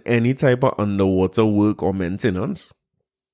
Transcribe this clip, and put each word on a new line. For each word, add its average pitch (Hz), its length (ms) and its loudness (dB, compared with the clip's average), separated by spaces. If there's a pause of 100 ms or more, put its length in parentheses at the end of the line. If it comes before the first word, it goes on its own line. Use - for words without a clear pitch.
any 120 280 2
type 131 300 0
of 131 140 0
underwater 98 680 2
work 104 380 2
or 95 100 0
maintenance. 95 760 -4 (640)